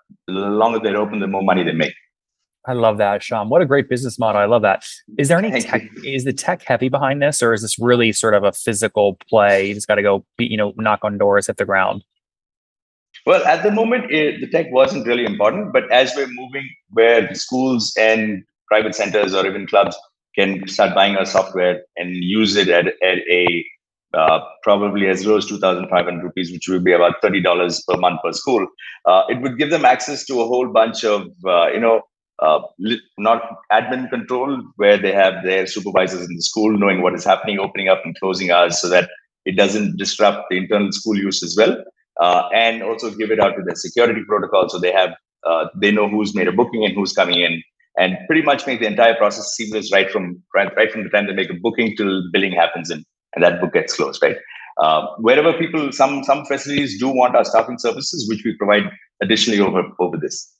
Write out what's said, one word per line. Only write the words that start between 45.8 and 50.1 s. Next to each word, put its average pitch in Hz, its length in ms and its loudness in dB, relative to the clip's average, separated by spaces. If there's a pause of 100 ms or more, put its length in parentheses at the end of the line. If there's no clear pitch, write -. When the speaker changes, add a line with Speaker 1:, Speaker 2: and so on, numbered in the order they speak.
Speaker 1:
they 104 120 2
know 104 160 2
who's 104 260 -2
made 90 140 0
a 90 40 0
booking 113 320 0
and 95 100 -2
who's 98 180 -2
coming 87 260 0
in, 82 240 -2 (360)
and 92 180 2 (100)
pretty 160 160 0
much 143 240 0
make 120 140 -4
the 113 60 -2
entire 113 280 4
process - 380 -2
seamless 107 400 -8
right 98 180 2